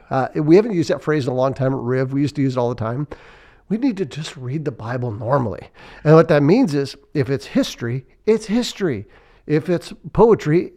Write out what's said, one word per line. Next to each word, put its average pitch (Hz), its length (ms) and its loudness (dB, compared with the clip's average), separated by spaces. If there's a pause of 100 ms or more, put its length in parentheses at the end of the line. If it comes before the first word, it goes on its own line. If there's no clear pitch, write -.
(100)
Uh, 131 260 -2
we 160 200 6
haven't 220 180 4
used 165 160 -2
that 143 120 -4
phrase 151 240 -2
in 131 60 -2
a 127 40 -4
long 131 180 0
time 131 200 -2
at 127 60 -6
Riv. 131 320 -2
We 139 100 -2
used 143 140 -4
to 143 60 -2
use 131 140 0
it - 20 -4
all 120 100 0
the 123 60 -4
time. 120 320 -6 (600)
We 208 100 -2
need 240 200 -2
to 196 60 -4
just 147 320 -10
read 135 300 -8
the 143 60 -4
Bible 120 380 -6
normally. 117 580 -2 (360)
And 151 100 8
what 165 140 8
that 147 140 4
means 180 320 4
is 139 220 -4 (180)
if 131 160 0
it's 131 160 -4
history, 131 580 -4 (220)
it's 220 200 2
history. 190 600 -2 (400)
If 151 240 -2
it's 170 220 -4 (200)
poetry, 185 640 2